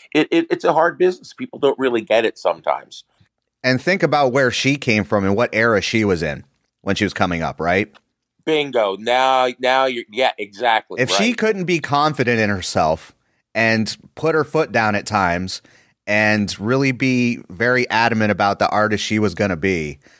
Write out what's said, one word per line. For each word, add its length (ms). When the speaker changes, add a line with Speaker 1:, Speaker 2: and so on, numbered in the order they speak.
Speaker 1:
it, 160
it, 200
it's 140
a 80
hard 240
business. 380
People 240
don't 200
really 220
get 240
it 140
sometimes. 680
Speaker 2:
And 180
think 220
about 300
where 180
she 260
came 280
from 200
and 120
what 160
era 300
she 220
was 180
in 220
when 160
she 80
was 80
coming 300
up, 180
right? 340
Speaker 1:
Bingo. 500
Now, 520
now 260
you're, 260
yeah, 280
exactly, 640
Speaker 2:
If 100
she 180
Speaker 1:
right. 100
Speaker 2:
couldn't 260
be 140
confident 600
in 80
herself 680
and 400
put 200
her 100
foot 280
down 220
at 120
times 540
and 520
really 340
be 480
very 400
adamant 400
about 280
the 120
artist 340
she 140
was 160
gonna 220
be, 420